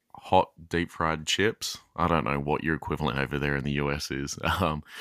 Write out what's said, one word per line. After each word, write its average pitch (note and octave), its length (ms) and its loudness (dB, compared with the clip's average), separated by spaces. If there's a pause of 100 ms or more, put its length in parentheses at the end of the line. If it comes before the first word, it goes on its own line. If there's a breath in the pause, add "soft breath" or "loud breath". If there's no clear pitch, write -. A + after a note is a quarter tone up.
(140)
hot, - 340 2 (220)
deep-fried D#2+ 560 -2
chips. - 500 0 (200)
I E2+ 120 4
don't D#2+ 160 4
know C#2+ 160 0
what C#2+ 240 0
your D#2+ 100 2
equivalent D2 440 -2
over C#2 200 -2
there C#2+ 180 0
in C#2 80 -2
the C#2+ 80 -2
U C#2+ 200 0
S D2 180 -6
is. C#2 320 -6
<laughs> F2+ 180 0
Um, D#2 220 0 (180 loud breath)